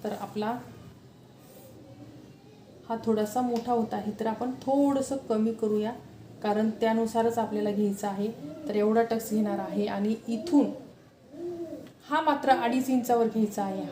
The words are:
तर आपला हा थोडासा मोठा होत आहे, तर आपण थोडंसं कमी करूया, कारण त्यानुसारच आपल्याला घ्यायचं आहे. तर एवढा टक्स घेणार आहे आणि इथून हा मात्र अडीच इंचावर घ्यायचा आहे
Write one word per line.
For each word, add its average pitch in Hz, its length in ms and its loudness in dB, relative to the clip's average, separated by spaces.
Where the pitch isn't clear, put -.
तर 208 180 -4
आपला 208 360 -4
हा 226 60 -4
थोडासा 214 360 2
मोठा 240 300 0
होत 226 220 0
आहे, 208 260 -4
तर 220 80 -2
आपण 233 240 -2
थोडंसं 277 560 2
कमी 220 240 2
करूया, 214 380 0
कारण 214 260 2
त्यानुसारच 226 580 2
आपल्याला 208 340 0
घ्यायचं 202 360 2
आहे. 202 200 -2
तर 208 80 0
एवढा 214 280 6
टक्स 226 280 -2
घेणार 208 280 2
आहे 196 280 -2
आणि 208 280 0
इथून 233 420 2
हा 302 120 0
मात्र 285 360 4
अडीच 247 320 0
इंचावर 240 380 4
घ्यायचा 214 360 0
आहे 190 280 -4